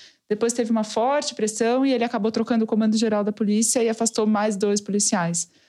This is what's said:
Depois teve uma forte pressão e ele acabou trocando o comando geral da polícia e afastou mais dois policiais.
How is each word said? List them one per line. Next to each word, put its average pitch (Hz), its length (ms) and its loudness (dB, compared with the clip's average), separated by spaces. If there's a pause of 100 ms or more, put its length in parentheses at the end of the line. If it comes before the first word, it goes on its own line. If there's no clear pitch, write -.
(280)
Depois 226 240 0
teve 240 180 -2
uma 220 140 0
forte 277 500 -2
pressão 233 520 0
e 269 80 2
ele 233 100 0
acabou 220 260 -2
trocando 226 340 0
o - 20 -2
comando 220 320 2
geral 214 260 2
da 208 80 -2
polícia 220 500 0
e 233 60 2
afastou 220 380 -2
mais 214 320 0
dois 202 200 2
policiais. 196 720 -2 (200)